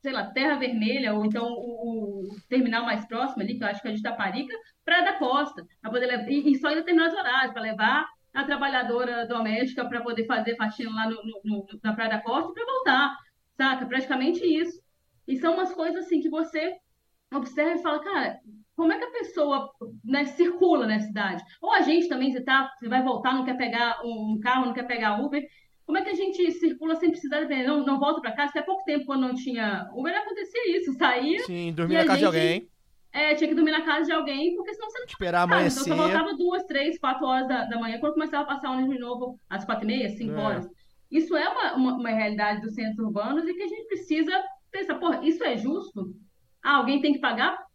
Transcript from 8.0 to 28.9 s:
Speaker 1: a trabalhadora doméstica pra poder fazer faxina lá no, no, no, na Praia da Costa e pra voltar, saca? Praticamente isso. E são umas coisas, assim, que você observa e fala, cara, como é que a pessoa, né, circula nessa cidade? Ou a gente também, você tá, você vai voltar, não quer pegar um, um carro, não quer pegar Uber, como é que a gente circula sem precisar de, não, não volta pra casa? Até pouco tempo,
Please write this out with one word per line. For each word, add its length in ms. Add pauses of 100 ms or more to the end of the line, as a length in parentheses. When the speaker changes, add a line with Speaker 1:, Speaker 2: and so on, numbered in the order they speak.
Speaker 1:
a 80
trabalhadora 840
doméstica 600
pra 120
poder 260
fazer 300
faxina 360
lá 160
no, 160
no, 200
no, 220 (160)
na 120
Praia 160
da 100
Costa 300
e 40
pra 100
voltar, 520 (400)
saca? 300
Praticamente 580
isso. 380 (440)
E 100
são 180
umas 180
coisas, 320
assim, 160
que 80
você 460 (580)
observa 440
e 60
fala, 200
cara, 340 (380)
como 180
é 60
que 60
a 80
pessoa, 580 (340)
né, 200
circula 600
nessa 220
cidade? 380 (180)
Ou 100
a 100
gente 260
também, 240
você 100
tá, 340
você 120
vai 160
voltar, 280
não 120
quer 120
pegar 480
um, 280
um 80
carro, 260
não 80
quer 120
pegar 360
Uber, 240 (400)
como 120
é 40
que 80
a 40
gente 380
circula 440
sem 140
precisar 340
de, 180
não, 240
não 140
volta 200
pra 120
casa? 180
Até 120
pouco 220
tempo, 220